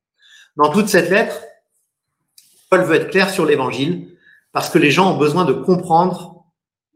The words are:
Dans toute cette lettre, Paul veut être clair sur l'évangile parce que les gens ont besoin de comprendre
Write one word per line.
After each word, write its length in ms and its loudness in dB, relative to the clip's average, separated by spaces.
Dans 140 2
toute 160 0
cette 240 2
lettre, 280 -2
Paul 120 4
veut 120 0
être 160 -2
clair 180 0
sur 160 -2
l'évangile 720 -4
parce 200 -6
que 80 2
les 100 4
gens 240 2
ont 40 -4
besoin 280 0
de 80 0
comprendre 920 -2